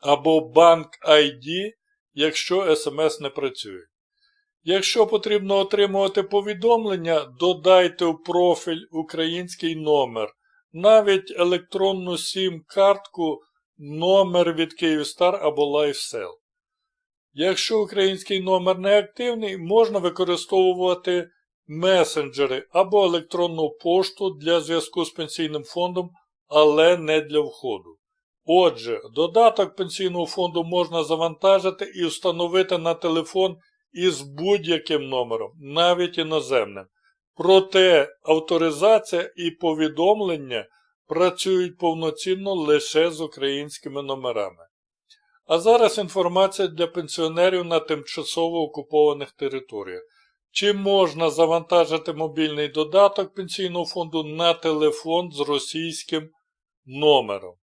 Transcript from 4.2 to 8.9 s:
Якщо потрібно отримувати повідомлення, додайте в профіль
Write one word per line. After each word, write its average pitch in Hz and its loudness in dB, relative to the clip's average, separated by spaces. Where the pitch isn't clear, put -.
Якщо 196 2
потрібно 202 0
отримувати 196 0
повідомлення, 196 -2
додайте 180 4
в 160 -2
профіль 175 0